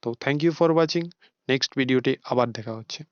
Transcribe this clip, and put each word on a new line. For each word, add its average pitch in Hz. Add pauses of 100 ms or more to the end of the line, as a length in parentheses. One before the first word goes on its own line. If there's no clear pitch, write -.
তো -
thank 139
you 165
for 165
watching, 165 (420)
নেক্সট 139
ভিডিওতে 131 (120)
আবার 120
দেখা 113
হচ্ছে। 110 (120)